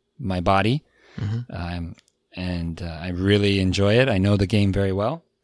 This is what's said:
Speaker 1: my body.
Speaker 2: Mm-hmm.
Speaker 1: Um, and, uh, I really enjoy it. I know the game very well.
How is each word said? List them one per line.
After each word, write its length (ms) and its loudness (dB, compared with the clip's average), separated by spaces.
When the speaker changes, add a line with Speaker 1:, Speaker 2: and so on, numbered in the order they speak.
Speaker 1:
my 220 -4
body. 440 2
Speaker 2:
Mm-hmm. 220 -4
Speaker 1:
Um, 460 -8
and, 440 -6
uh, 220 -10
I 60 -8
really 520 2
enjoy 380 2
it. 100 4
I 100 2
know 180 4
the 100 2
game 260 2
very 200 0
well. 300 -4